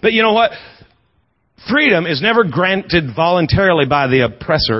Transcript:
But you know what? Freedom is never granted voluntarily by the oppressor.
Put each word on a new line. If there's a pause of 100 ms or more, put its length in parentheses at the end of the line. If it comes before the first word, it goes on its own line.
But
you
know
what? (1160)
Freedom
is
never
granted
voluntarily
by
the
oppressor.